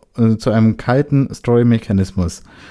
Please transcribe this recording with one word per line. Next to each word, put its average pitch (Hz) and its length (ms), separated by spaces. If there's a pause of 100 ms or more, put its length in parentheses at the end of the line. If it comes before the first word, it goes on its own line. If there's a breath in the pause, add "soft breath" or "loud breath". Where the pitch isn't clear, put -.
(180)
äh, 113 200
zu 117 120
einem 110 280
kalten 139 560
Story-Mechanismus. 110 1080 (300 loud breath)